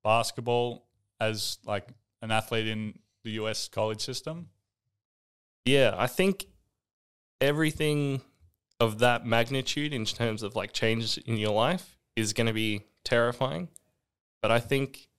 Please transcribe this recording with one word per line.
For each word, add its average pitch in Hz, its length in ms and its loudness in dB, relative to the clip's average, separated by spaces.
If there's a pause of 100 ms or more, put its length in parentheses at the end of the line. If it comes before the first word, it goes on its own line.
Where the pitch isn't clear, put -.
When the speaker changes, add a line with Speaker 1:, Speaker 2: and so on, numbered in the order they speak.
Speaker 1:
basketball 120 840 0 (320)
as, 110 460 -2
like, 101 220 -4 (340)
an 113 80 -6
athlete 110 380 0
in 110 320 -6 (240)
the 113 80 -10
U 110 160 -6
S 110 200 -4
college 110 340 -2
system? 156 480 -10 (1160)
Speaker 2:
Yeah, 131 300 6
I 104 120 2
think 190 380 0 (920)
everything 147 840 0 (580)
of 110 180 2
that 120 300 2
magnitude 135 640 0
in 113 120 -4
terms 110 360 -2
of, 101 140 -6
like, 107 180 -4
change 113 460 0
in 113 180 -4
your 107 160 0
life 135 460 0 (160)
is 107 180 -2
gonna 113 200 0
be 107 320 -2 (180)
terrifying. 127 680 0 (720)
But 107 80 2
I 117 100 4
think 135 480 -4 (120)